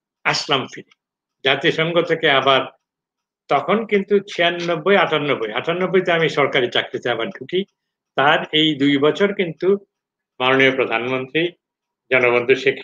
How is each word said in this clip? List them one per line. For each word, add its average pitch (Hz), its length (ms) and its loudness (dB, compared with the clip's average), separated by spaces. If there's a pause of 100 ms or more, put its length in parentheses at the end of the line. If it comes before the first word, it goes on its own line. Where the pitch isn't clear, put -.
(240)
আসলাম 143 500 -2
ফিরে - 160 -20 (540)
জাতিসংঘ 160 580 0
থেকে 160 280 0
আবার। 135 360 2 (840)
তখন 190 380 0
কিন্তু 196 320 0
ছিয়ানব্বই, 175 800 0
আটানব্বই, 143 560 0
আটানব্বইতে 180 600 0
আমি 165 160 2
সরকারি 135 420 0
চাকরিতে 120 400 -4
আবার 113 180 -4
ঢুকি। 175 360 -6 (500)
তার 160 380 2
এই 156 220 2
দুই 139 240 2
বছর 151 360 0
কিন্তু 185 440 -2 (600)
মাননীয় 131 380 2
প্রধানমন্ত্রী, 131 760 -2 (600)
জনবন্ধু 123 420 4
শেখ 131 300 0